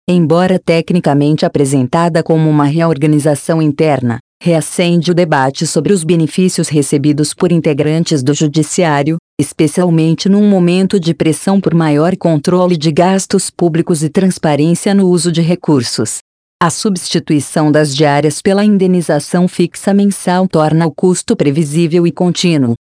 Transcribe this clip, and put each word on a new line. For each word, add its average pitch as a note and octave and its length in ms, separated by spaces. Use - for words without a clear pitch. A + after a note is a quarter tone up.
embora F3+ 500
tecnicamente E3 880
apresentada D#3 760
como D#3+ 280
uma D3 140
reorganização D#3 960
interna, C#3 560
reacende F3 680
o F3+ 40
debate D#3 520
sobre D#3 260
os F3 120
benefícios E3+ 640
recebidos D3 640
por F3+ 180
integrantes D#3 720
do C#3+ 120
judiciário, D#3 840
especialmente E3 880
num G3+ 200
momento F#3+ 520
de E3 140
pressão F3 460
por E3+ 140
maior D#3+ 420
controle F3+ 600
de D#3 160
gastos F#3 560
públicos E3+ 540
e D#3 80
transparência E3+ 840
no G3 140
uso F3 240
de E3 80
recursos. D3+ 800
A E3 80
substituição D#3+ 1040
das D3+ 220
diárias D3 480
pela G3+ 220
indenização F3+ 840
fixa - 440
mensal F#3+ 540
torna D#3+ 400
o D#3+ 40
custo F3+ 460
previsível D#3+ 720
e E3 60
contínuo, D#3+ 640